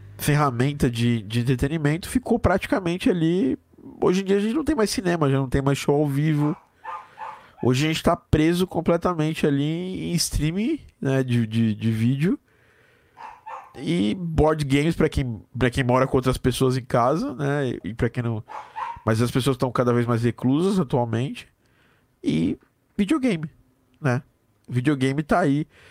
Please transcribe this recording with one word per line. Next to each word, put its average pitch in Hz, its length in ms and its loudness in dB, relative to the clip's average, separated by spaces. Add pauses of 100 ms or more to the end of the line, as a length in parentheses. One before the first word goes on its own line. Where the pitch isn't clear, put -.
(180)
ferramenta 143 720 0
de, 117 340 0
de 110 180 -2
entretenimento 143 640 0
ficou 240 320 0
praticamente 180 680 0
ali. 180 480 0 (440)
Hoje 185 200 2
em - 40 -6
dia 196 120 2
a - 20 2
gente 214 160 0
não 311 80 -2
tem 294 120 0
mais 220 140 2
cinema, 175 400 0
já 135 80 2
não 135 120 0
tem 139 120 0
mais 139 160 2
show - 180 2
ao 147 120 2
vivo. 147 480 2 (1080)
Hoje 127 220 2
a - 40 0
gente 156 120 -2
tá 170 140 2
preso 170 500 2
completamente 170 800 0
ali 165 640 -2
em - 20 -2
streaming, 180 640 -2 (200)
né, 135 240 0
de, 120 220 2
de, 110 300 0
de 110 160 -2
vídeo. 139 480 0 (1400)
E 185 380 -2
board 156 500 2
games 143 300 2
pra 156 140 2
quem, 120 320 -4 (160)
pra 123 120 4
quem 135 140 0
mora 127 240 4
com 135 100 0
outras 127 200 2
pessoas 127 400 2
em 123 60 -4
casa, 147 520 0
né, 143 340 -2 (140)
e, 87 60 -8
e 107 40 -10
pra 120 160 -2
quem 123 120 -4
não, 117 220 -4 (640)
mas 110 160 2
as 120 100 0
pessoas 131 260 2
tão 131 140 -2
cada 123 220 2
vez 120 120 2
mais 117 180 0
reclusas 147 560 0
atualmente. 123 680 -2 (760)
E - 340 -2 (400)
videogame, 202 520 0 (500)
né? 135 220 0 (460)
Videogame 135 560 0
tá 180 160 2
aí 151 260 0 (260)